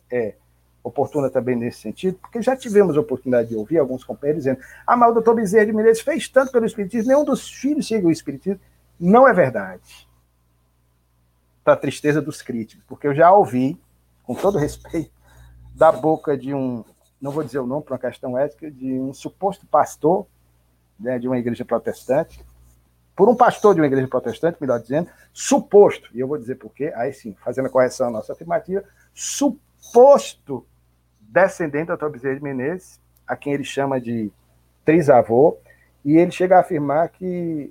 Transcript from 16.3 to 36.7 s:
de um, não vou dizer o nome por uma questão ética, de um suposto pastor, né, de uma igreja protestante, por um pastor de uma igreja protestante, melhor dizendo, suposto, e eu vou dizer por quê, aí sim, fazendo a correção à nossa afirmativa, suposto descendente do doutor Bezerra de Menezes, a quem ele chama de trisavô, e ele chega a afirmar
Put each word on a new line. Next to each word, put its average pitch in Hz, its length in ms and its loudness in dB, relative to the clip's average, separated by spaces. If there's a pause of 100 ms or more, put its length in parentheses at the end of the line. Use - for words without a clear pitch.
de 131 160 -10
um, 127 300 -6 (360)
não 139 120 -8
vou 151 100 -6
dizer 139 160 -8
o 127 80 -6
nome 123 160 -6
por 131 120 -12
uma 123 40 -6
questão - 400 -8
ética, 147 320 -6
de 131 220 -10
um 131 200 -6
suposto - 540 -8
pastor, 156 580 0 (760)
né, 123 180 -6
de 120 80 -8
uma 127 100 -4
igreja 120 280 -6
protestante, - 800 -6 (720)
por 196 120 4
um 247 60 4
pastor 208 400 4
de 165 60 0
uma 151 60 4
igreja 131 200 0
protestante, 127 540 -4
melhor 127 180 -2
dizendo, 147 300 -4 (240)
suposto, - 840 4
e 120 60 -6
eu 131 80 -4
vou 147 100 -6
dizer 123 160 -10
por - 160 -20
quê, 151 240 -8
aí 120 180 -6
sim, 104 300 -16
fazendo 127 240 -4
a 127 40 -8
correção 127 360 0
à 120 40 -4
nossa 110 240 -10
afirmativa, 170 500 -8 (280)
suposto - 1500 0 (540)
descendente 160 680 -2
do - 20 -10
doutor 151 220 -6
Bezerra 135 260 -6
de 143 60 -12
Menezes, 143 580 -8 (260)
a 123 80 -6
quem 143 200 -6
ele 143 100 -4
chama 135 360 -4
de 113 300 -6 (540)
trisavô, 143 720 4 (460)
e 151 140 4
ele 175 120 4
chega 185 260 2
a 180 40 8
afirmar 151 480 0